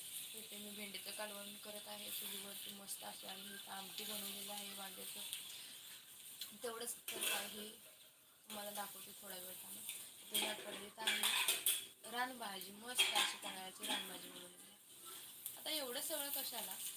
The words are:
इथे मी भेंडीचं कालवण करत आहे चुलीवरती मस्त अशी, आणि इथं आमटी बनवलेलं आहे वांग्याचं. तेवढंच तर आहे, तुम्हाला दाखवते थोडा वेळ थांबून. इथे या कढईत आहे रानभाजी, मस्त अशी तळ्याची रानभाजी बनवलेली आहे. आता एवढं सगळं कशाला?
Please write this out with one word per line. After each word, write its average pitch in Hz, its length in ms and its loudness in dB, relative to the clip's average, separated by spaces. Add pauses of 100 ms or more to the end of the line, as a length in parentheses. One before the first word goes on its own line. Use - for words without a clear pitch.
(340)
इथे 214 240 -6
मी 208 140 -4
भेंडीचं 202 400 -4
कालवण 202 440 -2
करत 208 320 -6
आहे 208 240 -6
चुलीवरती 202 600 -2
मस्त 101 320 -4
अशी, - 240 -4
आणि 98 260 -4
इथं 101 180 -6
आमटी 190 320 -2
बनवलेलं 202 500 -2
आहे 202 240 -2
वांग्याचं. 196 420 -4 (1400)
तेवढंच 233 320 0 (160)
तर - 200 4
आहे, 208 360 0 (800)
तुम्हाला 208 220 -4
दाखवते 196 400 -2 (100)
थोडा 185 140 -6
वेळ 90 260 -6
थांबून. 95 220 -6 (380)
इथे - 240 4
या 214 80 4
कढईत 202 460 -4
आहे - 1120 6
रानभाजी, 226 600 0
मस्त 226 420 6
अशी 190 300 8
तळ्याची 190 420 -4
रानभाजी 175 440 0
बनवलेली - 380 -10
आहे. - 880 -4
आता - 120 -2
एवढं 285 320 2
सगळं 294 280 2
कशाला? 254 460 2 (220)